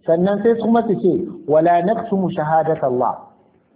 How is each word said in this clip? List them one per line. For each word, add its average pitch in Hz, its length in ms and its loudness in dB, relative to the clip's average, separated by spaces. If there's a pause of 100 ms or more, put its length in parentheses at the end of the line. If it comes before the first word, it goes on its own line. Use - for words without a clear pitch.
Sannan 190 380 0
sai 233 160 4
kuma 226 260 2
su 185 140 0
ce, 180 120 2 (360)
"Wala 165 340 4
naktumu 196 480 -2
shahadat 160 540 0
Allah." 123 320 -2 (600)